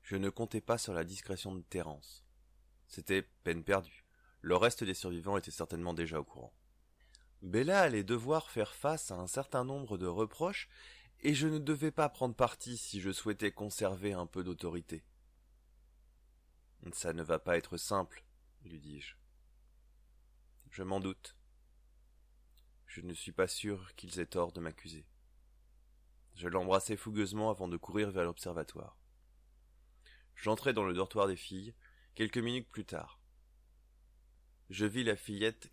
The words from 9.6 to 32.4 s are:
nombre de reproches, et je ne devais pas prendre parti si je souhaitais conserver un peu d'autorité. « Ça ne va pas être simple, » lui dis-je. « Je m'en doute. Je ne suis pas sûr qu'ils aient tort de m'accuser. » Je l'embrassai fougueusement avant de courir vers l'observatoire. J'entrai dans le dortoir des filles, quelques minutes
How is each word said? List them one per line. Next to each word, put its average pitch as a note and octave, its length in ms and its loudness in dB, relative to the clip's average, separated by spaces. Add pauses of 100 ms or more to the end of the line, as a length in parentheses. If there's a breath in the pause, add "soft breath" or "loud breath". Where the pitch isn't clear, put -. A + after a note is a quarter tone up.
nombre C3 340 -4
de F2+ 100 0
reproches, A2 600 -2 (520 loud breath)
et D3 140 4
je C#3+ 120 2
ne D#3 140 2
devais D3+ 320 0
pas D3+ 160 4
prendre B2 260 0
parti A#2+ 420 2
si - 240 -6
je F#2+ 120 2
souhaitais G#2 400 2
conserver G2+ 600 0
un F2+ 140 -2
peu F#2 160 -4
d'autorité. « E2+ 640 -4 (1900)
Ça E2+ 200 -2
ne E2 100 -2
va D#2+ 160 2
pas F2 180 2
être E2+ 200 -2
simple, » - 480 -2 (400)
lui E2 160 -16
dis-je. « D2 340 -14 (1600)
Je G2 120 -10
m'en F#2+ 160 0
doute. F#2+ 380 -6 (1500)
Je - 160 -14
ne F2+ 120 -8
suis - 180 -10
pas F#2 140 6
sûr G2 480 -4
qu'ils F2 240 -10
aient E2+ 80 0
tort E2+ 240 0
de F2+ 100 -8
m'accuser. » D#2+ 460 -10 (1300)
Je F2+ 140 -6
l'embrassai F#2+ 480 4
fougueusement G#2+ 540 0
avant F#2 180 -2
de F2 80 -2
courir G2+ 340 0
vers F#2 140 2
l'observatoire. E2+ 760 -6 (1400 soft breath)
J'entrai A2 380 2
dans A2 120 4
le F2+ 100 2
dortoir G2 340 4
des F#2 80 0
filles, G2 380 -10 (400 soft breath)
quelques A2 240 0
minutes A#2+ 300 -2